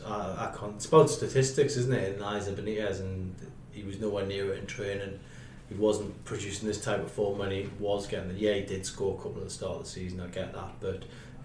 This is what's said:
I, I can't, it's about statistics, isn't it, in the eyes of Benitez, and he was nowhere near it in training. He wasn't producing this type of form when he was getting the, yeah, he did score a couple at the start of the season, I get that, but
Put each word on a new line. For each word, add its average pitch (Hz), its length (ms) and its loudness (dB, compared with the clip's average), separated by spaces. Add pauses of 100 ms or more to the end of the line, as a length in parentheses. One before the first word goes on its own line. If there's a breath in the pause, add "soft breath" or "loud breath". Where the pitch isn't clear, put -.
I, 104 440 -4
I - 80 -8
can't, 104 180 -6
it's - 100 -8
about 156 240 12
statistics, 131 640 4
isn't 123 160 4
it, 98 220 2
in 101 60 -6
the 101 60 -4
eyes 101 220 0
of 95 100 -2
Benitez, 101 420 -2
and 95 340 -4 (380)
he 107 100 -10
was 98 180 -6
nowhere 101 260 0
near 98 280 0
it 98 60 -4
in 101 60 -8
training. 98 540 -4 (480 loud breath)
He - 80 -8
wasn't 104 480 2
producing 101 420 -4
this 104 160 0
type 104 180 0
of - 120 -4
form 101 260 0
when 98 140 -2
he 98 160 -2 (100)
was 101 300 0
getting 90 220 -4
the, 92 40 -4
yeah, 104 200 4
he 98 80 0
did 95 240 -4
score 95 280 0
a - 80 -8
couple 95 160 -6
at 95 60 -6
the 90 60 -8
start 92 260 -4
of 80 80 -8
the - 40 -10
season, 92 300 -6
I 87 100 -6
get 90 260 -4
that, 92 260 -8
but 92 240 -4 (400 loud breath)